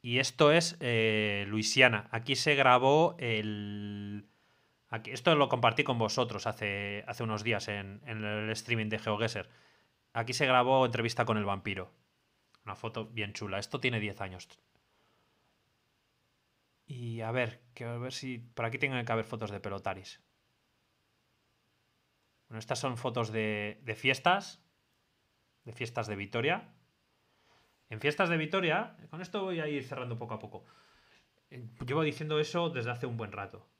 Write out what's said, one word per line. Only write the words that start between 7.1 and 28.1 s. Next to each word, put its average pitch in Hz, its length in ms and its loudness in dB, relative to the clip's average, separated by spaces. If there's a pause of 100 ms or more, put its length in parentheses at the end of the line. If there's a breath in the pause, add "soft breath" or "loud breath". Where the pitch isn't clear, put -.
unos 110 200 -2
días 107 260 -2
en, 101 360 -8
en 110 180 -8
el 107 280 -4
streaming 110 400 -2
de 107 80 -2
GeoGuessr. 107 500 -2 (640 soft breath)
Aquí 117 220 -4
se 151 100 2
grabó 127 400 6
Entrevista 117 400 0
con 110 140 2
el 101 80 0
vampiro. 95 440 -4 (760)
Una 101 100 -10
foto 110 300 -8
bien 107 260 -6
chula. 98 260 -6
Esto 123 220 -6
tiene 123 180 0
diez 104 220 -6
años. 92 260 -10 (2500)
Y 120 360 -8
a 110 80 -2
ver, 120 320 -2 (100)
que, - 120 -12
a 117 120 -6
ver 127 160 -8
si 127 260 -8
por 120 280 -6
aquí 113 120 -4
tienen 127 280 -2
que 117 60 -2
haber 113 120 0
fotos 110 260 -6
de 101 100 -8
pelotaris. 95 600 -8 (2250)
Bueno, 113 100 -10
estas 123 200 -6
son 127 200 -4
fotos 117 340 -2
de, 107 520 -4
de 113 100 -6
fiestas. 175 680 0 (1000)
De 113 80 -14
fiestas 117 340 -4
de 104 100 -4
Vitoria. 120 520 -2 (1200 soft breath)
En 107 100 -10
fiestas 151 300 2